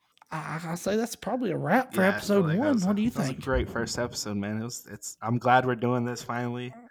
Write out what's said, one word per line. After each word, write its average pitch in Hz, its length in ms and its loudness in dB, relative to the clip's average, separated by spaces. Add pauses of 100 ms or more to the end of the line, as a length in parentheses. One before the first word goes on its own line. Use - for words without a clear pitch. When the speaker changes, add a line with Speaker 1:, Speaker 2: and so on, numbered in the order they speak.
(320)
Speaker 1:
I, 156 340 -6
I 165 100 -4
say 196 200 -2
that's 226 200 -2
probably 226 360 -2
a 147 60 -2
wrap 185 360 2
for 190 80 2
Speaker 2:
Yeah, 185 80 6
I - 20 4
feel 208 60 0
Speaker 1:
episode 202 280 4
Speaker 2:
like 156 80 2
that 196 60 2
Speaker 1:
one. 294 140 4
Speaker 2:
was 208 100 2
a, 180 40 2
Speaker 1:
What 202 80 2
do 208 60 2
you 226 80 2
Speaker 2:
that - 100 -6
was 143 100 2
a - 40 -2
Speaker 1:
think? - 100 -12
Speaker 2:
great 127 260 2
first 117 300 -4
episode, 117 380 -4
man. 104 240 -2
It - 20 -4
was, - 260 -10
it's, - 320 -14
I'm 117 180 2
glad 127 260 6
we're 123 100 2
doing 120 300 0
this 120 180 -6
finally. 123 500 -6 (180)